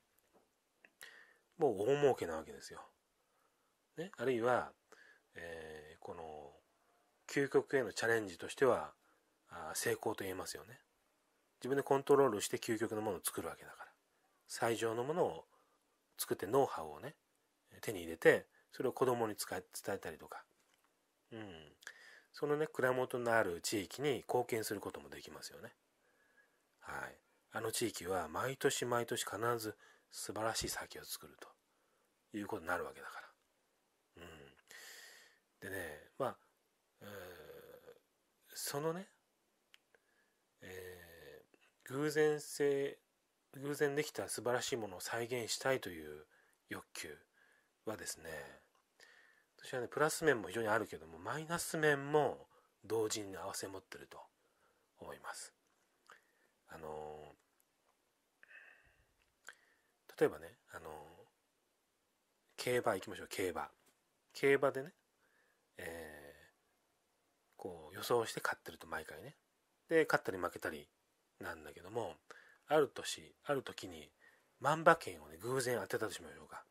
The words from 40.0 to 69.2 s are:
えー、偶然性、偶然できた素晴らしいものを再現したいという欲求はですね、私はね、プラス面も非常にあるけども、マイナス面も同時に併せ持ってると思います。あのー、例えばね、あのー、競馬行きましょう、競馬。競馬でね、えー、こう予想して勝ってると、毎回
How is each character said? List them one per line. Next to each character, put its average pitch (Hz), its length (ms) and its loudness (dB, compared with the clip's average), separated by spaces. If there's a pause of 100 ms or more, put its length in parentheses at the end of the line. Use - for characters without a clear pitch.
え 90 800 -14 (440)
ー、 127 80 -10
偶 147 180 0
然 151 280 6
性、 139 580 0 (560)
偶 143 220 -4
然 143 200 2
で 147 80 2
き - 80 -4
た 95 180 -4
素 - 140 -4
晴 120 120 2
ら 120 60 2
し - 120 -2
い 131 40 0
も 110 100 -4
の 95 100 -8
を - 20 -10
再 120 260 -2
現 117 260 -2
し - 60 0
た 135 160 2
い 127 60 2
と - 100 -6
い 82 160 -10
う 76 200 -12 (440)
欲 98 140 -8 (100)
求 - 240 -10 (680)
は 107 120 -4
で - 100 -10
す - 120 -8
ね、 76 100 -12 (1300)
私 - 160 -10
は 127 80 0
ね、 113 60 -2
プ - 120 -4
ラ 151 100 6
ス - 140 -2
面 135 180 6
も 87 60 -4
非 90 80 -4
常 117 60 2
に 110 60 2
あ 107 100 6
る 107 100 2
け 87 100 -8
ど 80 100 -12
も、 82 120 -14
マ 117 200 -4
イ 160 60 -8
ナ 165 140 -2
ス - 180 -4
面 147 340 4
も 147 360 4 (380)
同 107 240 0
時 110 120 -2
に 98 160 -8
併 82 40 -8 (120)
せ - 140 -4
持 95 120 -8
っ - 20 -16
て - 160 -16
る - 100 -16
と - 100 -18 (840)
思 80 140 -10
い - 60 -14
ま - 140 -10
す。 - 200 -12 (1200)
あ 82 60 -14
の 80 100 -8 (3250)
ー、 - 60 4
例 151 60 8
え - 20 6
ば 82 100 -8
ね、 80 60 -16 (260)
あ - 80 -12
の 78 100 -12
ー、 78 40 -10 (1600)
競 123 200 0
馬 120 160 4
行 95 100 -2
き - 60 -12
ま 95 60 -8
し 92 60 -10
ょ - 20 -8
う、 - 40 -12
競 95 220 0
馬。 76 200 -4 (640)
競 139 200 4
馬 139 180 6
で 131 120 -4
ね、 165 100 -12 (840)
え 78 580 -10 (1200)
ー、 - 0 -
こ 87 340 -10
う 98 40 -14
予 101 80 -8
想 117 220 4
し - 80 -6
て - 100 -6
勝 - 140 0
っ - 40 -20
て - 100 -12
る - 60 -16
と、 - 80 -16
毎 80 180 -4
回 78 200 -12